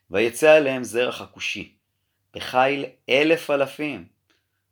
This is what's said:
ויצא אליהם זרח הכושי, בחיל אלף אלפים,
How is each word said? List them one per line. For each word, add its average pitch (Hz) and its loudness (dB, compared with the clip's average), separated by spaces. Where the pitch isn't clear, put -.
ויצא 117 6
אליהם 131 0
זרח 117 -4
הכושי, - -12
בחיל 135 -2
אלף 151 2
אלפים, 139 -6